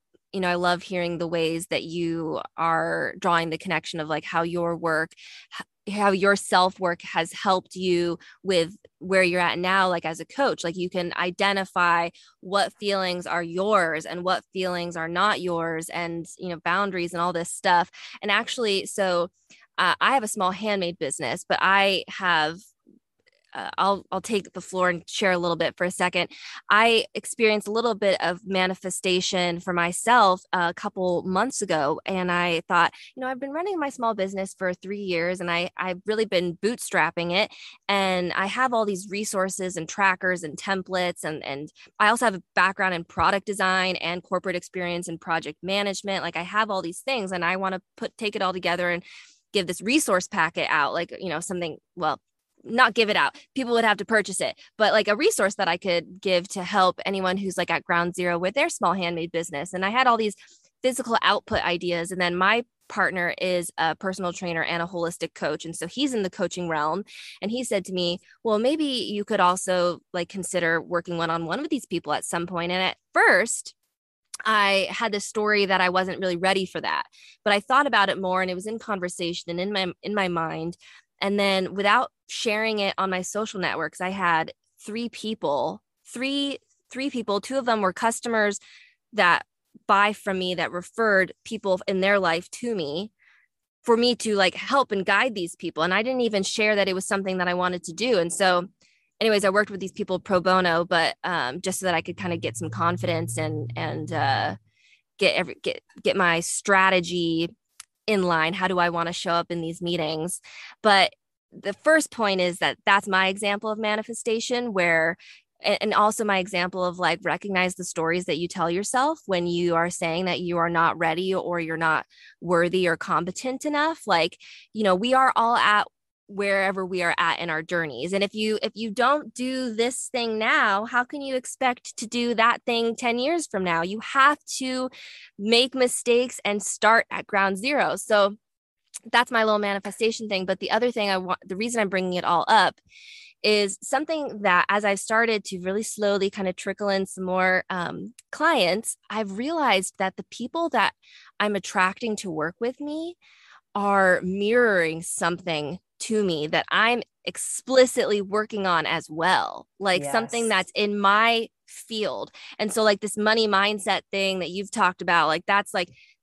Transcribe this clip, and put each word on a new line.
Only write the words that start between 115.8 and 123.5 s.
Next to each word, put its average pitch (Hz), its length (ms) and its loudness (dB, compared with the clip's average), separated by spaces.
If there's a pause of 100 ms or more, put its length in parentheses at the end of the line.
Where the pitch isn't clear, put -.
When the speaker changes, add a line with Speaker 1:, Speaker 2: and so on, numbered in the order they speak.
Speaker 1:
and 208 140 0
also 208 300 4
my 202 140 2
example 180 460 -2
of, 180 140 -4
like, 170 240 0
recognize 180 540 0
the 180 80 -10
stories 170 400 -2
that 160 140 -2
you 170 100 -4
tell 170 240 -2
yourself 254 540 0
when 175 200 0
you 175 300 0
are 170 140 2
saying 175 340 -2
that 180 160 -2
you 175 180 -2
are 170 120 2
not 165 280 2
ready 170 340 0
or 175 280 -2
you're 160 160 -4
not 160 300 0 (340)
worthy 175 480 2
or 165 80 2
competent 185 680 -4